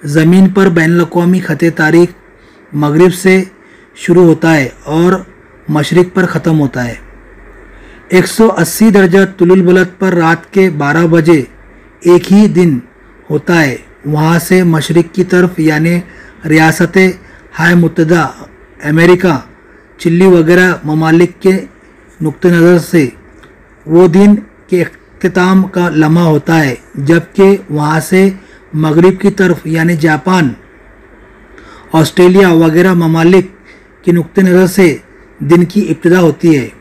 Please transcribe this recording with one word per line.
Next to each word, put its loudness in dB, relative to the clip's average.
ज़मीन 2
पर 2
बैनुल 0
अक़वामी -2
ख़त -6
तारीख 0
मगरिब 0
से 0
शुरू 2
होता 2
है -2
और -2
मशरिक़ -2
पर -2
ख़त्म -2
होता -4
है। -10
एक 2
सौ 0
अस्सी 0
दर्जा 2
तुलुल 2
बलद 0
पर -2
रात -2
के 2
बारह -2
बजे 2
एक 2
ही 4
दिन 0
होता -4
है। -2
वहाँ -2
से 0
मशरिक़ 0
की -4
तरफ -2
यानी -2
रियासत 0
हाय -2
मुत्तहदा 0
अमेरिका, 0
चिली 0
वगैरह 2
ममालिक 0
के 0
नुक्ते -2
नज़र 4
से -2
वो 2
दिन 4
के -2
अख्ताम -2
का -4
लम्हा 0
होता 0
है, -2
जबकि 0
वहाँ -2
से 0
मगरिब 2
की 0
तरफ -4
यानी -2
जापान, -2
ऑस्ट्रेलिया 2
वगैरह 0
ममालिक 0
के 0
नुक्ते -2
नज़र 2
से -2
दिन 2
की -4
इब्तिदा -2
होती 0
है। -6